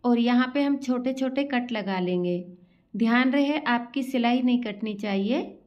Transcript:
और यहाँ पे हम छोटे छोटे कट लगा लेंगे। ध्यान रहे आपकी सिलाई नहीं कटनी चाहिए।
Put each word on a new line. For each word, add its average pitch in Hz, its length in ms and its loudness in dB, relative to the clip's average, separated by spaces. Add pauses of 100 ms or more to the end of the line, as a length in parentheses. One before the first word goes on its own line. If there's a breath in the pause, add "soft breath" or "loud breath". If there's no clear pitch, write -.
और 240 160 4
यहाँ 247 340 2
पे 285 100 2
हम 285 160 2
छोटे 254 340 -2
छोटे 262 320 -2
कट 247 260 -2
लगा 196 280 -2
लेंगे। 180 380 0 (560 loud breath)
ध्यान 233 380 2
रहे 285 280 2
आपकी 247 440 -2
सिलाई 247 380 2
नहीं 247 220 2
कटनी 214 320 -6
चाहिए। 202 460 0 (260)